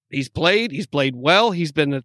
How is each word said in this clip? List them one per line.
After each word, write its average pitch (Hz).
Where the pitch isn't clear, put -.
He's 139
played. 196
He's 143
played 135
well. 190
He's 170
been 143
the, 135